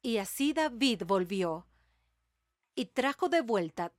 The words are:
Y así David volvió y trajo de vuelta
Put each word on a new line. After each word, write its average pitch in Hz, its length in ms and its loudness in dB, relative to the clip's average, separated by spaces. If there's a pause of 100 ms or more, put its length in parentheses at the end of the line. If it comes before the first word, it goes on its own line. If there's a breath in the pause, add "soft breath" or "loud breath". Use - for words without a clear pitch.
Y 226 180 0
así 277 340 0
David 240 520 0
volvió 180 640 0 (1080)
y 254 100 -4
trajo 277 420 -2
de 330 140 4
vuelta 185 580 -2